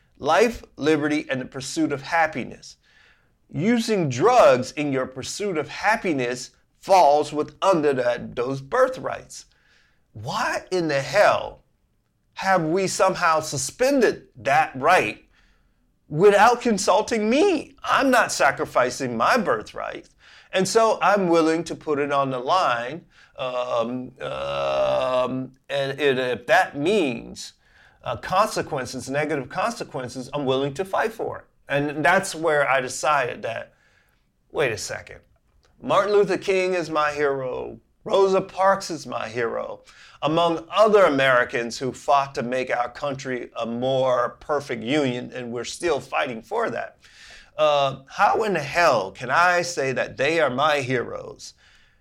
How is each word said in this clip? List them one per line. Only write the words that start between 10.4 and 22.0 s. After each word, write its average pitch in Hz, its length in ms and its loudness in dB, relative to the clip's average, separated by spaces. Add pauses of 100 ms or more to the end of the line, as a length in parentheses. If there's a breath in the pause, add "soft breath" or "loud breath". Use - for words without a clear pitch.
in 180 160 0
the 143 140 0
hell 135 600 2 (720)
have 185 300 0
we 180 240 0
somehow 175 540 2
suspended 226 840 0 (100)
that 135 380 2
right 135 500 2 (840)
without 202 540 6
consulting 214 680 0
me? 320 540 2
I'm 262 260 2
not 214 220 2
sacrificing 135 840 0
my 160 200 2
birthright. 113 720 -6 (420 loud breath)
And 185 160 0
so 226 340 2
I'm 190 260 2
willing 165 380 2
to 165 100 -8
put 139 240 -4
it 143 120 -4